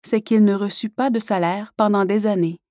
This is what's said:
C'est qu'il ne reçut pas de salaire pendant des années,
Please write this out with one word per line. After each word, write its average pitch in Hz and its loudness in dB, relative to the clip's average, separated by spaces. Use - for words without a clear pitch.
C'est 220 -2
qu'il 214 2
ne 202 4
reçut 202 -4
pas 254 -2
de 226 -2
salaire 196 -2
pendant 208 2
des 208 0
années, 170 0